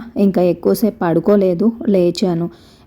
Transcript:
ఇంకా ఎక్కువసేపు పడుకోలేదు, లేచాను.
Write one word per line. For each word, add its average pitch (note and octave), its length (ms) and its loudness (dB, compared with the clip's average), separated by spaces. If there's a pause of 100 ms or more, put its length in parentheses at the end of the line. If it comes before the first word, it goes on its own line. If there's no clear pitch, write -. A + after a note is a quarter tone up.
(180)
ఇంకా G3 240 2
ఎక్కువసేపు F#3+ 600 0
పడుకోలేదు, F#3 720 2 (160)
లేచాను. F3 600 0 (380)